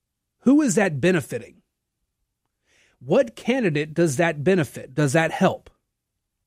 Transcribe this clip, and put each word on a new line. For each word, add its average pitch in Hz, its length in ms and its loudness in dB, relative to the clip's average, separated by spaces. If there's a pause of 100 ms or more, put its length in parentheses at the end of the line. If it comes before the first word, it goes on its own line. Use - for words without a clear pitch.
(400)
who 285 220 4
is 226 140 -2
that 185 240 0
benefiting? 139 640 -2 (1400)
What 220 360 0
candidate 160 580 -2
does 160 240 0
that 165 260 -2
benefit? 147 520 -2
Does 143 180 0
that 160 180 0
help? - 380 -2 (760)